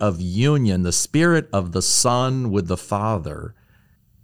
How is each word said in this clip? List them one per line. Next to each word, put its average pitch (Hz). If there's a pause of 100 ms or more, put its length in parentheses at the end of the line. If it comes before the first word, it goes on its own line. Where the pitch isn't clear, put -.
of 95
union, 104
the 87
spirit 160
of 92
the 87
Son 127
with 95
the 90
Father 101 (680)